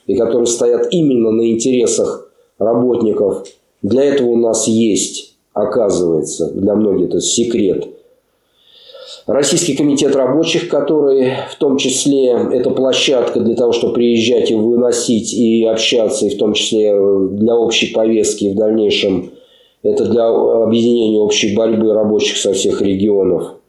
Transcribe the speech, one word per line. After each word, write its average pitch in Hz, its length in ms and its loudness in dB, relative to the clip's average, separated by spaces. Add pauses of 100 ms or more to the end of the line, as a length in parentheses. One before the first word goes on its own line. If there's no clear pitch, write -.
и 98 80 0
которые 117 320 0
стоят 120 440 0
именно 131 380 2
на 113 220 0
интересах 113 800 -2 (260)
работников. 113 880 0 (380)
Для 123 220 0
этого 139 240 0
у 117 80 2
нас 113 300 0
есть, 110 680 -2 (180)
оказывается, 90 1000 -2
для 101 220 -2
многих 95 360 0
это 85 120 -2
секрет – 101 680 -2 (1400)
Российский 143 460 0
комитет 143 400 0
рабочих, 139 540 0
который 139 640 0 (180)
в - 80 -16
том 135 180 0
числе 135 520 0 (220)
это 127 200 0
площадка 127 680 0
для 110 160 0
того, 117 180 2
чтобы 117 200 -2
приезжать 120 560 2
и 113 60 2
выносить, 117 800 0
и 113 320 2
общаться, 110 600 0
и 104 40 0
в 98 100 -6
том 107 140 0
числе 107 460 0 (340)
для 110 220 2
общей 117 380 0
повестки, 110 520 0
и 98 80 0
в - 20 -4
дальнейшем 104 760 0 (540)
это 104 220 0
для 113 220 2
объединения 113 920 2
общей 104 360 0
борьбы 110 380 0
рабочих 107 440 0
со 101 160 -2
всех 95 280 -2
регионов. 98 720 0 (160)